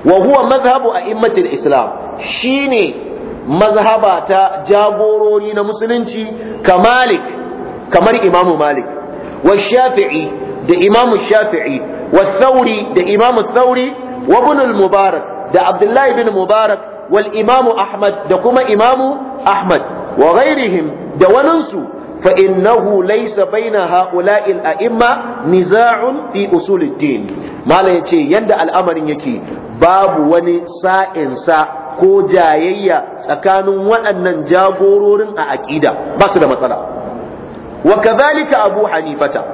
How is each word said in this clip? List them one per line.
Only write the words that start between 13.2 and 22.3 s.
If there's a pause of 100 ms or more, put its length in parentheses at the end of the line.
Thawri, (400)
wa
Ibn
al-Mubarak,
da
Abdullah
ibn
Mubarak,
wal
Imam
Ahmad,
da
kuma
Imam (460)
Ahmad, (360)
wa
ghairihim,
da
waninsu, (400)
fa